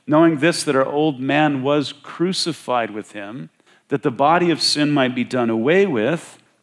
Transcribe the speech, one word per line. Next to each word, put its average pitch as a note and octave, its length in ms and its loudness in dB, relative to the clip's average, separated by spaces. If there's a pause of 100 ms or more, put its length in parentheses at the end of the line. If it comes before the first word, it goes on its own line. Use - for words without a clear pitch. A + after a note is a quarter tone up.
"Knowing D#3 300 4
this, D#3 260 0
that D3 120 -2
our C3+ 100 2
old D3 340 -2
man C#3 420 0
was C#3+ 320 -2
crucified D#3 960 -4
with G#2 220 -12
him, A2 400 -14 (380)
that C#3 120 -2
the D3 100 0
body D#3+ 380 2
of D#3 120 0
sin D3 300 0
might C3 220 2
be B2 100 -2
done A#2+ 280 -2
away D3 340 4
with, C#3 540 -2 (240)